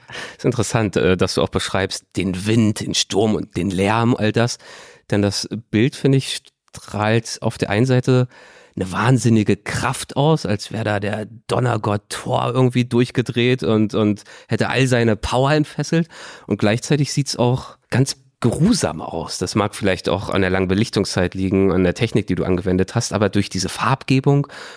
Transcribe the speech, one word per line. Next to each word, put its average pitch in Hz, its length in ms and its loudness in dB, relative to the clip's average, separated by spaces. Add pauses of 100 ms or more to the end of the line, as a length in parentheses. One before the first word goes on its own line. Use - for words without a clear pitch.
<laughs> - 300 -14
Ist - 80 -10
interessant, 113 520 0
äh, 90 200 4
dass 92 180 0
du - 80 0
auch - 60 2
beschreibst, - 560 -4 (120)
den 92 300 -4
Wind, 110 340 2
den - 140 -6
Sturm 107 420 0
und - 200 -10
den 87 140 -2
Lärm, 107 440 2
all 107 180 0
das. 117 260 0 (520)
Denn 101 120 2
das 101 260 -2 (220)
Bild, 110 260 2
finde 135 220 2
ich, - 240 -4 (340)
strahlt 107 640 -2
auf - 180 -4
der - 120 -2
einen 104 160 2
Seite 127 420 2 (480)
eine 92 160 -4
wahnsinnige 110 640 4
Kraft - 600 -6
aus, 151 300 2
als - 260 -4
wäre 113 120 -4
da 104 160 0
der 104 260 -4 (200)
Donnergott 113 640 0
Thor 123 440 -2
irgendwie 127 300 2
durchgedreht 123 760 0
und, 110 320 2
und 104 280 2 (260)
hätte 110 200 0
all 127 180 2
seine 117 300 2
Power 135 360 0
entfesselt. 156 560 0 (380)
Und 101 120 -2
gleichzeitig 123 560 0
sieht's 143 220 -2
auch 123 400 0 (140)
ganz 131 260 0 (240)
geruhsam 123 600 2
aus. - 380 -8
Das 90 160 -6
mag 104 180 0
vielleicht 95 360 -2
auch 95 200 -2
an - 120 0
der 92 100 2
langen 92 160 0
Belichtungszeit 95 680 0
liegen, 95 360 2
an 90 140 2
der 90 100 2
Technik, 110 320 -2
die 92 80 -2
du 87 100 -2
angewendet 92 520 0
hast, - 160 -2
aber 104 160 2
durch 98 220 -2
diese 92 180 -4
Farbgebung 139 800 0 (280)